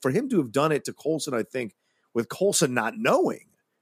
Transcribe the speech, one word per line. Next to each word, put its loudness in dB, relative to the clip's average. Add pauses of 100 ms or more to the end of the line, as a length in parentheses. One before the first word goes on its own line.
for 0
him 0
to -2
have 0
done 2
it 0
to -8
Coulson, -4
I 0
think, -8 (400)
with -2
Coulson 2
not -2
knowing, 2 (360)